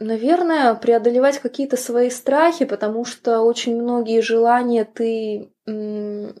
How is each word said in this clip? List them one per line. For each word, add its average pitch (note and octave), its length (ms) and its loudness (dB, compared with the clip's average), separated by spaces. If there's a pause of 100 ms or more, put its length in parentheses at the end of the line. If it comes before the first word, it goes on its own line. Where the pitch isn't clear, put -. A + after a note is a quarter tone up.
наверное, C4 720 2
преодолевать A#3+ 640 2
какие-то C4+ 380 -4
свои B3 320 0
страхи, C#4+ 560 0
потому G#3+ 400 -4
что A#3 380 -2
очень A#3 380 0
многие A#3 420 0
желания A#3 640 2
ты, A3 680 -4 (140)
м, G#3 720 -8